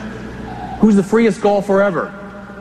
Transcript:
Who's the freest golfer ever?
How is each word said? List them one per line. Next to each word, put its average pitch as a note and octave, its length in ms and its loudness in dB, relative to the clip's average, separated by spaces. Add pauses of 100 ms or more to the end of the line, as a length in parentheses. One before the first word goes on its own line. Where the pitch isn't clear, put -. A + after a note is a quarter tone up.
(800)
Who's G#3+ 160 6
the G3 80 6
freest A3 380 2
golfer G3+ 400 2
ever? E3 320 0 (480)